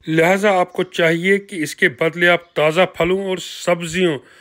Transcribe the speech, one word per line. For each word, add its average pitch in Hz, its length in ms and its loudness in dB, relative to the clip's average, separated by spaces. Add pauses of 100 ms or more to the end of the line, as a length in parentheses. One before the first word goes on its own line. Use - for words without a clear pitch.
लिहाजा 185 440 2
आपको 180 320 0
चाहिए 175 540 0
कि 202 200 -8
इसके 151 300 -2
बदले 165 400 0
आप 175 280 0
ताज़ा 156 300 2
फलों 190 400 -2
और 185 140 -4
सब्जियों 170 800 -2 (240)